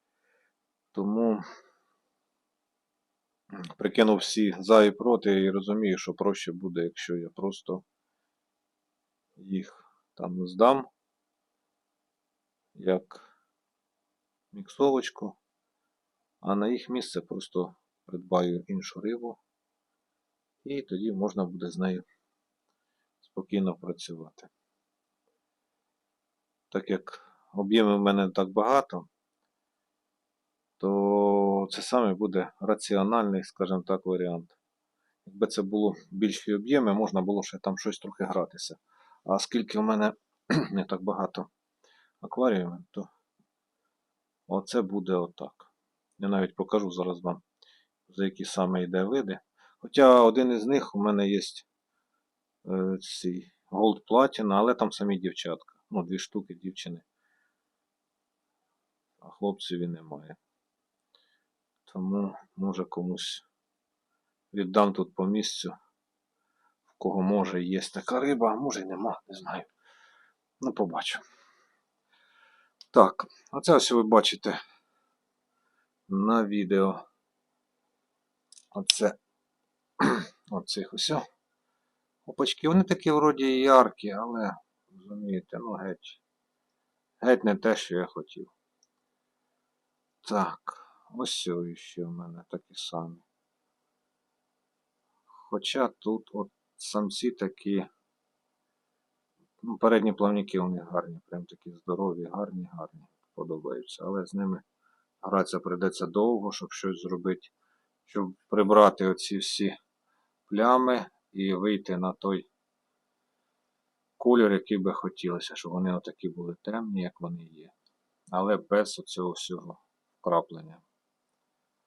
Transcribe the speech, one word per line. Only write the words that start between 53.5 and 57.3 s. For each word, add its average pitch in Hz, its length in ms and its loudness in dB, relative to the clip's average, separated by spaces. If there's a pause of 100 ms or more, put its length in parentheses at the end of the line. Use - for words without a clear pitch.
Gold 101 400 2
Platinum, 113 440 4
але 113 200 4
там 107 180 0
самі 101 260 -2
дівчатка. 87 560 -8 (160)
Ну, 101 120 -4
дві 90 160 -6
штуки 98 360 -10
дівчини. 87 480 -12 (2250)